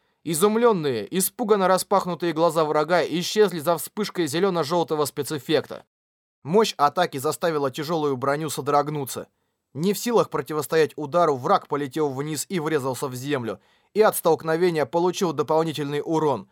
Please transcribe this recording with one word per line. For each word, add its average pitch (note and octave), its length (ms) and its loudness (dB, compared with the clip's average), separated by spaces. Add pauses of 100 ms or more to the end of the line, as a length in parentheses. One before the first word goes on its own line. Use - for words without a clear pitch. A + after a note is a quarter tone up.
(240)
Изумленные, E3+ 840 2 (100)
испуганно G3 500 2
распахнутые F3+ 680 0
глаза D#3+ 300 2
врага D#3 400 2
исчезли F3 560 0
за D#3+ 180 0
вспышкой F3+ 500 -4
зелено-желтого D#3+ 800 0
спецэффекта. C#3+ 800 -4 (600)
Мощь G3+ 340 2
атаки C#3+ 400 0
заставила D3 540 -2
тяжелую D3+ 460 -2
броню C#3+ 320 -2
содрогнуться. C#3+ 760 -2 (460)
Не F3 200 0
в - 40 -6
силах A3+ 320 0
противостоять D#3 680 0
удару, D3+ 420 2
враг E3 300 0
полетел D3 420 -2
вниз C#3+ 400 -6
и F3+ 100 -2
врезался D3 480 -2
в B2+ 80 -8
землю, B2 440 -4 (360)
и G3+ 60 6
от G#3 140 4
столкновения D#3+ 720 2
получил E3+ 480 0
дополнительный D3 720 -2
урон, D#3 480 0